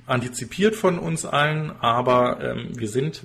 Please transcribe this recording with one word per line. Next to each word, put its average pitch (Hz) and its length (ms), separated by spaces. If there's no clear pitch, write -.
antizipiert 127 720
von 175 220
uns 165 260
allen, 151 460
aber, 123 640
ähm, 120 360
wir 113 100
sind, 131 360